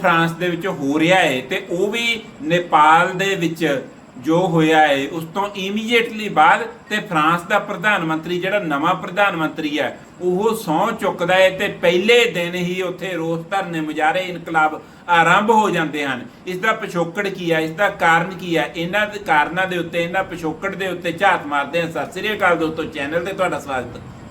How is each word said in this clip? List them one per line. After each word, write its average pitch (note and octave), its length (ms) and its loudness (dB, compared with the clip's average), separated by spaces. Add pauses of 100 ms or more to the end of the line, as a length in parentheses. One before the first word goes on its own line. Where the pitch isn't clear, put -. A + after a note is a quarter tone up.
ਫਰਾਂਸ E3 300 2
ਦੇ F3 160 -4
ਵਿੱਚ E3+ 180 -4
ਹੋ D3 320 -2
ਰਿਹਾ F3 200 4
ਹੈ C#3 300 2
ਤੇ G3 220 -4
ਉਹ F#3 200 0
ਵੀ A#3 300 -2 (220)
ਨੇਪਾਲ E3 720 4
ਦੇ G3 220 0
ਵਿੱਚ D#3+ 460 -2 (420)
ਜੋ D#3+ 220 2
ਹੋਇਆ D#3+ 320 4
ਹੈ D3+ 180 6 (160)
ਉਸ E3 120 -6 (100)
ਤੋਂ G3+ 120 -2 (100)
ਇਮੀਡੀਏਟਲੀ G#3+ 720 -2
ਬਾਅਦ, F3 340 4 (260)
ਤੇ G#3 80 -2 (140)
ਫਰਾਂਸ E3 380 2
ਦਾ G#3 100 4
ਪ੍ਰਧਾਨ G3 460 -2
ਮੰਤਰੀ D#3+ 360 -4
ਜਿਹੜਾ F#3+ 180 0
ਨਵਾਂ E3 360 0
ਪ੍ਰਧਾਨ F#3 420 0
ਮੰਤਰੀ D#3 420 -4
ਹੈ B2+ 200 -2 (220)
ਉਹ F#3 360 0
ਸਹੁੰ F#3+ 400 0
ਚੁੱਕਦਾ F3+ 380 0
ਹੈ F#3 240 6
ਤੇ G3+ 100 -2 (140)
ਪਹਿਲੇ G#3 480 4
ਦਿਨ E3+ 240 -4
ਹੀ F3+ 280 -2
ਉੱਥੇ F#3 300 -6
ਰੋਸ E3 380 -4
ਧਰਨੇ F3+ 300 -4
ਮੁਜ਼ਾਹਰੇ, D#3 400 0
ਇਨਕਲਾਬ E3 600 -2 (280)
ਆਰੰਭ F3 420 6
ਹੋ G#3+ 200 4
ਜਾਂਦੇ D3+ 340 -2
ਹਨ। B2 200 -4 (220)
ਇਸ F#3 120 -6
ਦਾ A3 140 2
ਪਿਛੋਕੜ F#3+ 560 -4
ਕੀ F3 240 -4
ਹੈ, D#3+ 80 2
ਇਸ D#3+ 100 -2
ਦਾ G3+ 180 2
ਕਾਰਨ F3 520 2
ਕੀ E3+ 160 -2
ਹੈ? D3 200 0
ਇਹਨਾਂ F#3 300 -2
ਦੇ G#3 200 -8
ਕਾਰਨਾਂ D#3+ 400 2
ਦੇ F3+ 120 -4
ਉੱਤੇ, E3 260 -4
ਇਹਨਾਂ F#3+ 200 -2
ਪਿਛੋਕੜ E3 500 -6
ਦੇ F#3 140 -4
ਉੱਤੇ F3 240 -4
ਝਾਤ F3+ 340 2
ਮਾਰਦੇ C#3+ 360 -2
ਹਾਂ। D#3+ 60 -4
ਸਤਿ D3+ 240 -6
ਸ੍ਰੀ G3+ 200 -4
ਅਕਾਲ F#3 240 2
ਦੋਸਤੋ, D#3+ 280 -2
ਚੈਨਲ D3 400 -4
ਤੇ F#3+ 80 -6
ਤੁਹਾਡਾ E3 260 -2
ਸਵਾਗਤ। B2+ 420 -6 (300)